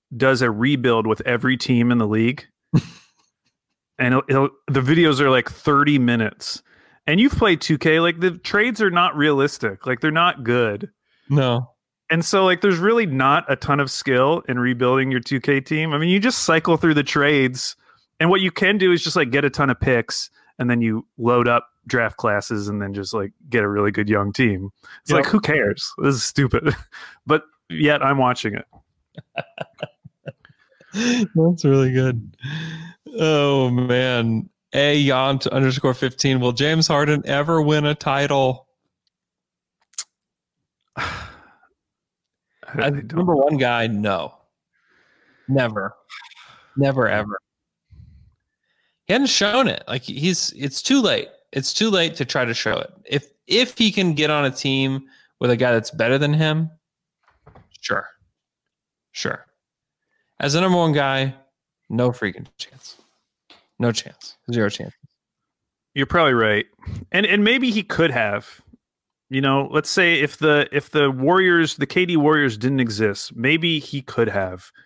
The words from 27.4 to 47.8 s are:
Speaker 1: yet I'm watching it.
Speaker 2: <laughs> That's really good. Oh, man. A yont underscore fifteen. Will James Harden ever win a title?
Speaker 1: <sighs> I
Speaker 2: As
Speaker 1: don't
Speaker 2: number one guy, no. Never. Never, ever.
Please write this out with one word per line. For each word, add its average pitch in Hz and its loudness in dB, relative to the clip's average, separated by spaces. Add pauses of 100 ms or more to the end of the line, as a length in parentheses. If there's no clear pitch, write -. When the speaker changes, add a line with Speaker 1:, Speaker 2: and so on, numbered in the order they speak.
Speaker 1:
yet 147 2
I'm 139 2
watching 123 0
it. - -12 (2250)
Speaker 2:
<laughs> 240 -2
That's 165 2
really 135 4
good. 127 -2 (800)
Oh, 143 2
man. 123 0 (240)
A 147 2
yont 135 0
underscore 131 0
fifteen. 131 -2
Will 123 0
James 151 0
Harden 147 2
ever 147 0
win 151 2
a 147 0
title? 139 -2
Speaker 1:
<sighs> - -20 (2250)
I - -8 (1500)
Speaker 2:
As 139 -2
Speaker 1:
don't 139 -6
Speaker 2:
number 175 0
one 143 2
guy, 120 0
no. 101 -2 (1120)
Never. 113 -2 (840)
Never, 135 0
ever. 104 -4 (1700)